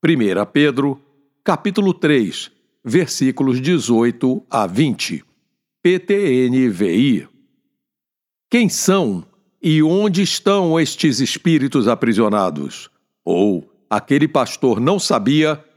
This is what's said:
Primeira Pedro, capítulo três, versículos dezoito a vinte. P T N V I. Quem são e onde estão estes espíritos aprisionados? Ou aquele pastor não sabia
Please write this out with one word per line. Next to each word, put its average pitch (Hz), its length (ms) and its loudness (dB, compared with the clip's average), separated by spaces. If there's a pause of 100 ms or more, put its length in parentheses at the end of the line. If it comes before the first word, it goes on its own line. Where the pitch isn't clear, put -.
Primeira 104 460 0
Pedro, 139 540 0 (440)
capítulo 190 480 0
três, 135 580 -2 (340)
versículos 131 760 0
dezoito 120 880 0
a 110 160 -2
vinte. 98 560 -4 (580)
P 180 180 2
T 180 160 -2 (320)
N 127 220 2
V 92 280 -2
I. 117 320 0 (1200)
Quem 233 180 2
são 135 560 -2 (360)
e 156 220 2
onde 185 400 2
estão 185 580 0
estes 139 400 -2
espíritos 139 680 0
aprisionados? 104 1000 -2 (360)
Ou 87 460 0 (200)
aquele 139 360 0
pastor 127 540 -2
não 165 180 0
sabia 147 640 0 (140)